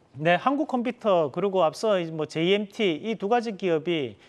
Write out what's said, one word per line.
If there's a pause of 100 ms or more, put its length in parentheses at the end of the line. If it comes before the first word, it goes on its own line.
(140)
네,
한국
컴퓨터
그리고
앞서
이제
뭐
제이엠티
이
두
가지
기업이 (120)